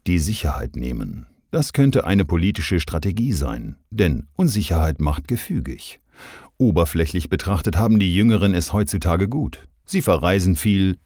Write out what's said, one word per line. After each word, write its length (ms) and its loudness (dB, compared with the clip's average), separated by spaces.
die 100 2
Sicherheit 560 -4
nehmen. 540 -8
Das 200 -2
könnte 320 4
eine 200 2
politische 560 0
Strategie 520 -2
sein, 440 -4
denn 440 0
Unsicherheit 680 0
macht 280 -2
gefügig. 720 -8
Oberflächlich 720 0
betrachtet 480 -2
haben 240 4
die 120 2
Jüngeren 420 4
es 180 -2
heutzutage 560 0
gut. 400 -6
Sie 180 -2
verreisen 540 2
viel, 500 2